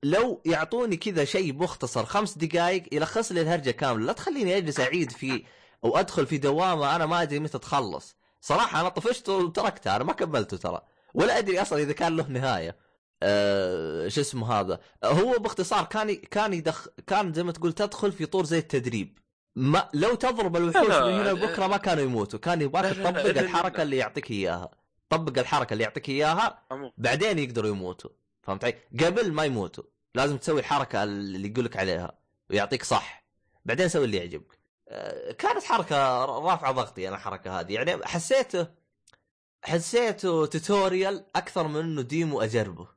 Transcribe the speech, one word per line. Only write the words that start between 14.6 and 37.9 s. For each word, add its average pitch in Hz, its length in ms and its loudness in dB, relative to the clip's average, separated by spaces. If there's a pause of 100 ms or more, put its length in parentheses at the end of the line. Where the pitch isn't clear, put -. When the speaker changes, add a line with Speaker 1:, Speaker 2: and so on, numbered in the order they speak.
Speaker 1:
هذا؟ 92 200 -2 (240)
هو 196 360 4
باختصار 196 460 0
كان 214 240 -2
ي-، 202 60 0
كان 208 460 -2
يدخ-، 151 280 -4 (180)
كان 196 260 0
زي 165 100 -2
ما 175 80 -2
تقول 165 220 0
تدخل 208 380 -2
في 160 140 -6
طور 185 200 0
زي 160 120 2
التدريب. 123 640 -2 (360)
ما، 143 380 2
لو 202 220 2
تضرب 226 400 0
الوحوش 170 320 4
Speaker 2:
لا، 180 120 6
لا، 131 60 4
Speaker 1:
من 117 80 4
هنا - 100 2
Speaker 2:
لا. 202 80 2
Speaker 1:
لبكرة 190 360 0
ما 202 100 2
كانوا 175 260 2
يموتوا، 113 360 0
كان 170 220 0
يبغاك 151 240 2
Speaker 2:
لا، 196 40 2
لا، 190 140 -4
لا، 175 80 2
Speaker 1:
تطبق 156 140 0
Speaker 2:
لا، - 60 4
لا، - 100 2
Speaker 1:
الحركة 180 360 0
Speaker 2:
لا. 165 60 2
Speaker 1:
اللي 143 140 0
يعطيك 127 340 -2
إياها. 90 400 -2 (380)
طبق 156 300 0
الحركة 123 340 0
اللي 113 100 0
يعطيك 113 260 -6
إياها، 156 600 0
Speaker 2:
أمو. 131 260 -10
Speaker 1:
بعدين 156 420 0
يقدروا 117 300 -2
يموتوا. 92 400 -6 (380)
فهمت 98 160 -4
علي؟ 123 120 0 (300)
قبل 190 260 2
ما 156 140 0
يموتوا، 110 380 -4 (320)
لازم 139 220 0
تسوي 151 220 0
الحركة 127 440 -2
اللي 101 440 -4
يقولك 113 300 -2
عليها 87 420 -2 (300)
ويعطيك 104 340 0
صح. - 420 -2 (400)
بعدين 156 240 2
سوي 160 160 2
اللي 104 120 0
يعجبك. 85 420 -10 (300)
آه، - 420 -10
كانت 415 320 -2
حركة 139 600 2
ر-، 135 180 -4
رافعة 165 280 2
ضغطي 110 360 -2
أنا 95 80 -4
الحركة 95 440 -6
هذه. 95 140 -4
يعني 147 320 -2